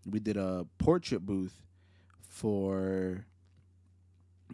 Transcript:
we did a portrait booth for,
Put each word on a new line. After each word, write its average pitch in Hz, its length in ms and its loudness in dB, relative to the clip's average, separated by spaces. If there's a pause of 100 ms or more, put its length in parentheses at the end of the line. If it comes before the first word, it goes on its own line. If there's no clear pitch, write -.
we 107 140 -2
did 104 180 0
a 92 300 0 (100)
portrait 160 480 2
booth 95 340 -2 (680)
for, 95 1000 0 (1300)